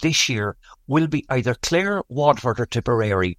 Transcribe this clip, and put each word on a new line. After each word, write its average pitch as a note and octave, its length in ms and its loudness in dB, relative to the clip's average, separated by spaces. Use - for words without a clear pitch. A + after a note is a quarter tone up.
this D#3 300 0
year G#2 260 -4
will D#3 220 2
be D3+ 200 -4
either B2+ 280 0
Clare, F#3+ 520 -2
Waterford B2+ 520 0
or A#2 60 -2
Tipperary. G#2+ 720 0